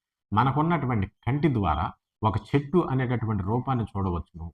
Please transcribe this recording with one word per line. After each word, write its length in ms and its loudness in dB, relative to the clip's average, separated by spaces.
మనకున్నటువంటి 760 2
కంటి 460 0
ద్వారా 320 0
ఒక 140 2
చెట్టు 420 0
అనేటటువంటి 540 -2
రూపాన్ని 420 -2
చూడవచ్చును, 680 -4